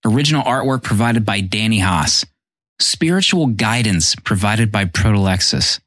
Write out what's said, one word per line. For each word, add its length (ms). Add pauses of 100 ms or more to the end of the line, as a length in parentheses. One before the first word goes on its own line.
Original 380
artwork 400
provided 420
by 160
Danny 380
Haas. 440 (560)
Spiritual 680
guidance 680
provided 580
by 140
Protolexis. 1000